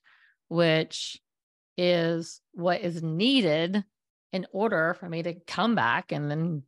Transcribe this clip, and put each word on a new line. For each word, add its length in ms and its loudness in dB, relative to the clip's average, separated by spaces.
which 720 0
is 640 0
what 280 0
is 220 -4
needed 800 2
in 180 -4
order 480 0
for 80 -14
me 160 -4
to 120 -6
come 300 0
back 360 0
and 180 -4
then 380 -2